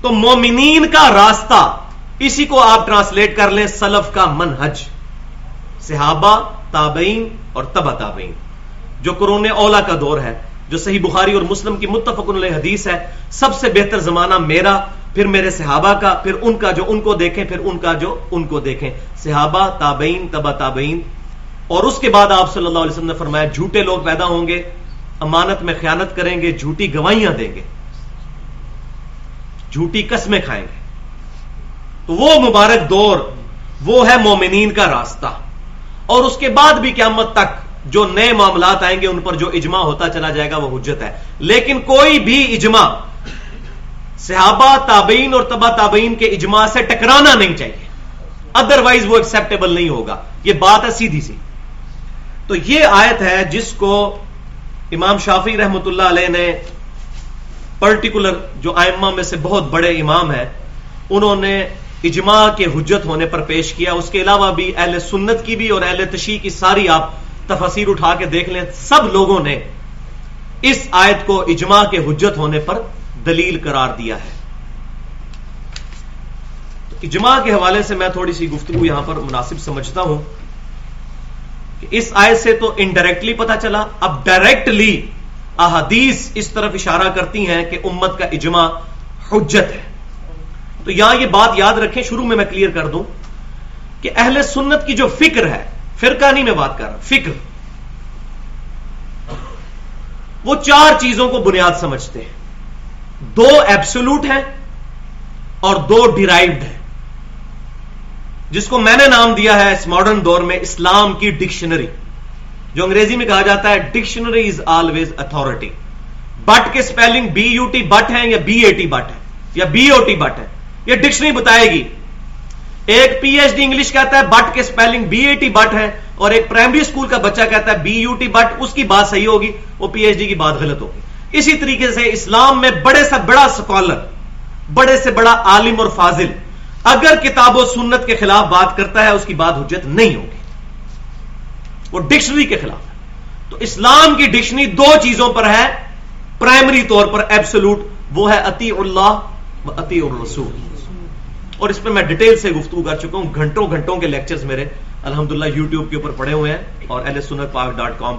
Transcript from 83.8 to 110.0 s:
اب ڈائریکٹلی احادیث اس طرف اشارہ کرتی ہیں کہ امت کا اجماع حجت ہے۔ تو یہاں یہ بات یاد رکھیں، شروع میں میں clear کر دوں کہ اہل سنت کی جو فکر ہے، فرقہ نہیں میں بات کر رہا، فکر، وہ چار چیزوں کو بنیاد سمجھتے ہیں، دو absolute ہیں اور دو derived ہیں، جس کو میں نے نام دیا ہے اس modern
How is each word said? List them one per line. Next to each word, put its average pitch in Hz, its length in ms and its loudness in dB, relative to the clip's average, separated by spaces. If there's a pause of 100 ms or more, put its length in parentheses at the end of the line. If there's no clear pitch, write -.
اب 156 260 -4
ڈائریکٹلی 208 760 4 (560)
احادیث 175 800 2
اس 214 120 -4
طرف 208 260 -4
اشارہ 185 360 0
کرتی 190 380 -4
ہیں 170 180 0
کہ 170 180 -8
امت 185 340 -2
کا 185 80 -2
اجماع 165 420 0 (640)
حجت 208 400 2
ہے۔ - 100 -10 (1040)
تو 196 80 -6
یہاں 214 240 4
یہ 247 120 0
بات 214 280 4
یاد 208 180 4
رکھیں، 226 300 -2
شروع 233 200 -6
میں 226 140 0
میں 202 80 2
clear 185 240 0
کر 160 180 -4
دوں 165 160 -4 (960)
کہ - 140 -6
اہل 262 280 2
سنت 277 440 0
کی 277 60 -2
جو 262 140 2
فکر 294 400 2
ہے، 113 220 -6 (300)
فرقہ 269 320 4
نہیں 269 120 2
میں 226 100 0
بات 139 240 -2
کر 110 80 -8
رہا، 104 160 -10
فکر، 165 300 -2 (3000)
وہ 277 120 2
چار 302 440 8
چیزوں 247 300 2
کو 254 80 -2
بنیاد 180 420 4
سمجھتے 131 420 -6
ہیں، - 100 -14 (1040)
دو 233 120 8 (200)
absolute 269 580 0
ہیں 269 160 0 (1160)
اور 190 160 2
دو 220 400 4
derived 180 480 4
ہیں، - 140 -10 (1700)
جس 196 160 -4
کو 247 100 0
میں 226 200 6
نے 277 100 8
نام 233 260 6
دیا 208 320 6
ہے 196 80 4
اس 180 140 -4
modern 190 380 2